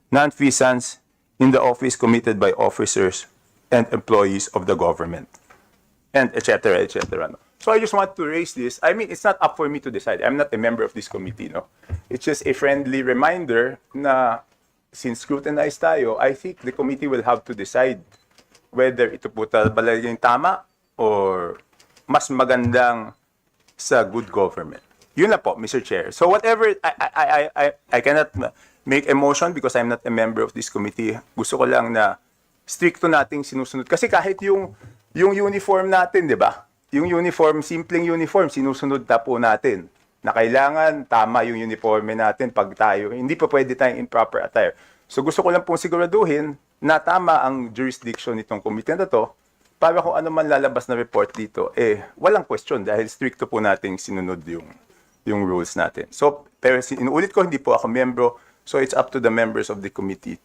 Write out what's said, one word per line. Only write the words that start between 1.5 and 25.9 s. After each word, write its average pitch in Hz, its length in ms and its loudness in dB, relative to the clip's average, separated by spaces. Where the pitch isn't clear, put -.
the 123 80 6
office 123 320 0
committed 117 480 2
by 98 160 6
officers 101 720 0
and 120 240 4
employees 101 640 2
of 90 80 -4
the 98 80 2
government, 85 560 -4
and 131 240 2
et 110 160 -2
cetera, 95 320 2
et - 80 -2
cetera, 82 400 -6
no? - 80 -20
So - 160 -2
I 220 80 4
just 214 160 -2
want 190 180 0
to 170 140 -6
raise 160 260 -6
this. 120 240 -8
I 165 140 2
mean, 214 180 -6
it's - 140 -14
not 196 160 0
up - 160 0
for 156 100 -2
me 143 140 -6
to 131 100 -10
decide. 98 320 -4
I'm 135 140 -4
not 147 180 -2
a 107 60 -4
member 113 240 -2
of - 100 -8
this 107 140 -12
committee, 95 400 -12
no? - 180 -10
It's - 160 -8
just 151 240 -4
a 135 80 0
friendly 139 480 0
reminder 131 800 0
na 131 560 0
since - 320 -8
scrutinized 147 560 -4
tayo, 143 400 0
I 135 160 2
think - 260 -14
the 127 80 -6
committee 139 400 -4
will 120 160 -2
have 120 220 2
to 113 100 -10
decide 127 460 -2
whether 123 380 2
ito - 240 -12
po 110 160 -6
talaga 113 500 2
yung 117 220 -6
tama 143 420 2
or 95 580 0
mas - 240 0
magandang 123 840 2
sa 120 300 2
good 110 260 -6
government. 87 540 -4
Yun 202 160 4
na - 80 0
po, 190 160 -2
Mister 113 240 -4
Chair. 95 320 -6